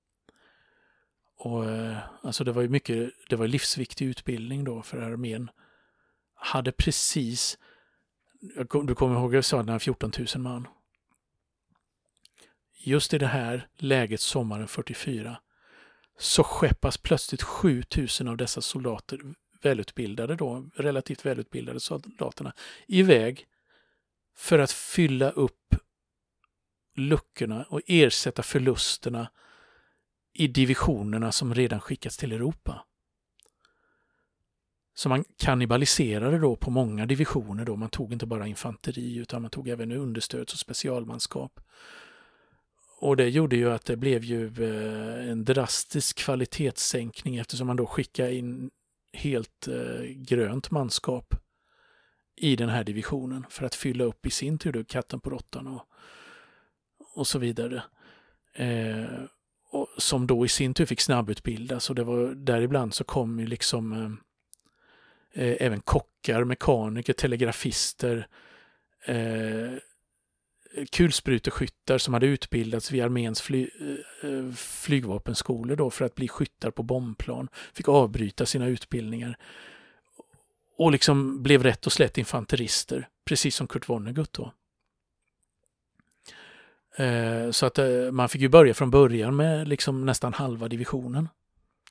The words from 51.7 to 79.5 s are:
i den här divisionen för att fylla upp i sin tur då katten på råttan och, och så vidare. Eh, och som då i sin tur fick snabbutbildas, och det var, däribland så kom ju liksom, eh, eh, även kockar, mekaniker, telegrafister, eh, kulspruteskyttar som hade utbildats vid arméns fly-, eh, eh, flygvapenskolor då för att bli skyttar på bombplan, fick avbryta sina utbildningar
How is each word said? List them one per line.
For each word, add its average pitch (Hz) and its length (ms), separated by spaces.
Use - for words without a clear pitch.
i 139 200
den 117 120
här 113 160
divisionen 127 680
för - 160
att - 80
fylla 123 300
upp - 220
i 127 40
sin 147 280
tur 156 140
då 113 120
katten - 360
på 139 100
råttan 131 360
och, 131 160
och - 120
så - 120
vidare. 120 440
Eh, 117 720
och 277 180
som 127 280
då 123 180
i - 40
sin 131 260
tur - 120
fick - 140
snabbutbildas, 120 920
och 127 60
det 120 80
var, 120 300
däribland 127 600
så - 100
kom 117 360
ju 113 60
liksom, 113 460
eh, 110 180
eh, 120 160
även 110 200
kockar, - 640
mekaniker, 120 680
telegrafister, 120 1160
eh, 113 680
kulspruteskyttar 135 1080
som 127 160
hade 120 120
utbildats 117 640
vid 127 100
arméns 120 400
fly-, 131 280
eh, 147 80
eh, 131 220
flygvapenskolor 120 1200
då 139 140
för - 140
att 120 100
bli 127 140
skyttar - 420
på - 120
bombplan, 123 640
fick - 160
avbryta 113 580
sina 123 200
utbildningar 117 720